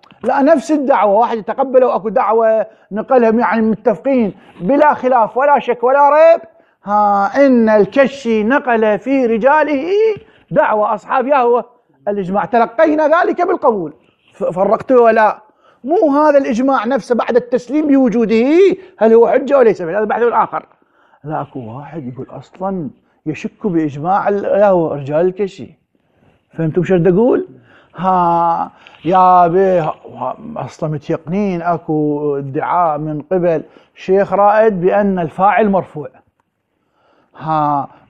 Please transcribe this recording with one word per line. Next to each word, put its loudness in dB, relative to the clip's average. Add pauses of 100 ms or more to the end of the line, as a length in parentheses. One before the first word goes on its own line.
(240)
لا، -2
نفس 2
الدعوة، 0
واحد 0
يتقبله، 0
أكو -6
دعوة 0 (260)
نقلهم، 2
يعني 0
متفقين -2 (260)
بلا 2
خلاف 0
ولا 2
شك -4
ولا 4
ريب، 6 (440)
ها، 2
إن 4
الكشي 0
نقل 0
في 0
رجاله 0 (640)
دعوة 0
أصحاب -4
ياهو 0 (440)
الإجماع، -4
تلقينا 0 (120)
ذلك -2
بالقبول. -2 (400)
ف-، -10
فرقته 0
ولا؟ 2 (460)
مو 0
هذا 2
الإجماع -2
نفسه -2
بعد 0
التسليم -4
بوجوده، 2 (520)
هل 4
هو 6
حجة 0
أو 6
ليس؟ 2
هذا -4
بحث -2
آخر. -2 (580)
لا، -8
أكو -14
واحد -16
يقول -14
أصلا -10 (360)
يشك -10
بإجماع -2
ال-، -2
ياهو 2
رجال -2
الكشي. -8 (720)
فهمتم -2
شو 0
أريد 2
أقول؟ 0 (480)
ها، -2 (340)
يا 4
بيه، 2
ها، -8 (200)
أصلا -8
متيقنين -4
أكو -2
ادعاء -4
من -8
قبل -2 (320)
شيخ -2
رائد 2
بأن 0
الفاعل 0
مرفوع. -4 (1300)
ها، -2 (220)